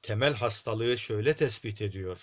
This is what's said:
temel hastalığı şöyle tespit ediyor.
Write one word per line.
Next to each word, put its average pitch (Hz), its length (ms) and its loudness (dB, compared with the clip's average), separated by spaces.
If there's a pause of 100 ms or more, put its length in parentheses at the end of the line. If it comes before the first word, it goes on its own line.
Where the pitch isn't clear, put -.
temel 123 320 2
hastalığı 117 640 0
şöyle 120 380 0
tespit 113 460 -2
ediyor. 92 420 -6